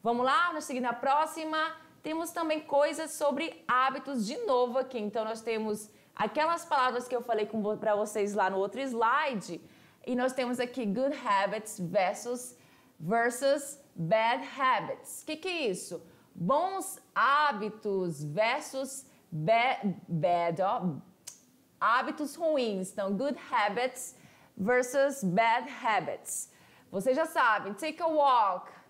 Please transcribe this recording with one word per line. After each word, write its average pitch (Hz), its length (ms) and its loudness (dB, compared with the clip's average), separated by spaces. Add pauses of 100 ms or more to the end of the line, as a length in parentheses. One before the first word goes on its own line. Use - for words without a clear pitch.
Vamos 240 240 0
lá, 339 260 4
nós 302 120 -6
seguimos 254 240 -4
na 233 60 -2
próxima. 311 800 0 (280)
Temos 320 280 -4
também 311 300 -2
coisas 302 520 0
sobre 294 540 -2
hábitos 254 600 0
de 269 180 -6
novo 247 340 2
aqui. 262 200 -4
Então 208 260 -2
nós 220 160 -6
temos 220 500 -4 (240)
aquelas 302 500 0
palavras 254 440 2
que 254 80 -2
eu 240 60 -2
falei 240 240 0
com 220 160 -4
vo-, 208 140 0
pra 208 200 2
vocês 208 380 0
lá 190 160 4
no 196 80 -2
outro 202 220 -2
slide. 240 800 0 (460)
E 254 80 -2
nós 254 180 0
temos 247 280 -2
aqui 247 240 -4
good 262 320 0 (100)
habits 202 520 0
versus, 196 760 -2 (420)
versus 240 800 0 (160)
bad 220 500 2 (140)
habits. 202 680 -2
Que 311 120 -6
que 370 120 -8
é 320 200 -2
isso? 180 360 -6 (300)
Bons 320 680 -2 (140)
hábitos 208 1120 0
versus 262 840 -2 (240)
ba-, 220 480 2 (300)
bad, 170 520 2
ó, 185 360 0 (840)
hábitos 277 540 2
ruins. 247 560 0
Então, 202 260 -2
good 262 220 -2 (100)
habits 233 680 -2 (400)
versus 254 680 2
bad 226 480 2
habits. 190 840 -4 (380)
Você 196 240 2
já 320 120 2
sabe, 220 480 2
take 311 280 -6
a 330 60 0
walk 247 640 4 (200)